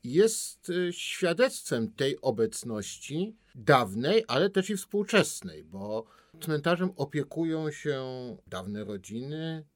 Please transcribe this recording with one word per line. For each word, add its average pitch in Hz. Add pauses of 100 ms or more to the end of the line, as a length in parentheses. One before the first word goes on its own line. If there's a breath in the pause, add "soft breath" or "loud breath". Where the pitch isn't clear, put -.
I 120
jest, -
y, 175
świadectwem 170
tej 139
obecności 120 (200 soft breath)
dawnej, 123
ale 147
też 190
i 214
współczesnej, 180
bo 101 (360 soft breath)
cmentarzem 170
opiekują 156
się 139 (440)
dawne 101
rodziny 139 (100)